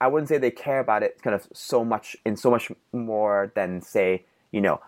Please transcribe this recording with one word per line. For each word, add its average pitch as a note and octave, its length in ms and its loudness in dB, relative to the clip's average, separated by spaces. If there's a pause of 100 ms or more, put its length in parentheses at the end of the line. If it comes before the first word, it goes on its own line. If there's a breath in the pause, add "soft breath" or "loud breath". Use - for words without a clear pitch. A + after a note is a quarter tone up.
I B2+ 60 4
wouldn't D3+ 220 0
say D#3 80 2
they B2+ 140 2
care C3+ 280 -4
about G#2+ 240 0
it - 180 -4
kind A2+ 120 0
of G2 200 -4
so A#2+ 320 -2
much, A2+ 400 -4
in A2 100 0
so B2 160 2
much A#2 200 0 (200)
more G#2+ 640 0
than, F2+ 260 -4
say, F#2 440 0 (260)
you G#2+ 80 -2
know, F2 280 2